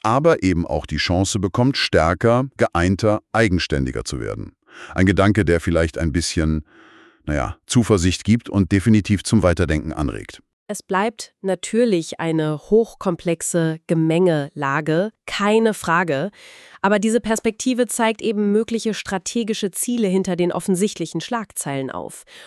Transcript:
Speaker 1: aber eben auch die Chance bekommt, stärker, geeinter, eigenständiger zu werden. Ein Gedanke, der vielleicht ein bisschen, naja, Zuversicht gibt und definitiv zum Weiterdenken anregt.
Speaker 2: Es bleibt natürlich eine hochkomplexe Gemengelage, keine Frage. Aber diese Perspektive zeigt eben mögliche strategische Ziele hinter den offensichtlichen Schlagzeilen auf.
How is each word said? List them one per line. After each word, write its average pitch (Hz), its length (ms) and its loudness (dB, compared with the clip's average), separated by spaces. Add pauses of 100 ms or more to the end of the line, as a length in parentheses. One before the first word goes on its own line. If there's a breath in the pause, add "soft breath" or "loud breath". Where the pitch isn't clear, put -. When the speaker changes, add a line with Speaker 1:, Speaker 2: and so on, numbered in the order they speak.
Speaker 1:
aber 139 400 2
eben 87 240 0
auch 73 200 -4
die 76 100 -6
Chance 92 420 0
bekommt, 120 380 0
stärker, 113 680 2 (100)
geeinter, 98 640 0 (100)
eigenständiger 76 720 0
zu - 140 -8
werden. 52 340 -8 (420 loud breath)
Ein 92 120 2
Gedanke, 98 380 4
der 85 160 2
vielleicht 82 380 0
ein 80 140 -2
bisschen, 78 520 -2 (600 soft breath)
naja, 71 320 -4 (100)
Zuversicht 98 580 2
gibt 117 240 2
und 98 240 0
definitiv 101 500 2
zum 110 200 2
Weiterdenken 78 500 0
anregt. 55 500 -8 (240)
Speaker 2:
Es - 160 -8
bleibt 202 600 -4
natürlich 190 760 0
eine 156 400 0
hochkomplexe 170 1300 -2
Gemengelage, 160 1200 0 (160)
keine 214 480 2
Frage. 165 560 -2 (500 loud breath)
Aber 202 180 6
diese 220 220 2
Perspektive 226 640 0
zeigt 226 360 -2
eben 208 300 0
mögliche 220 420 0
strategische 208 760 -4
Ziele 233 380 -2
hinter 185 260 0
den 175 160 0
offensichtlichen 175 720 -2
Schlagzeilen 147 720 -6
auf. - 340 -12 (220 loud breath)